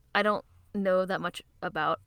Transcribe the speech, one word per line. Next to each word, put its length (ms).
I 80
don't 220
know 320
that 160
much 220
about 440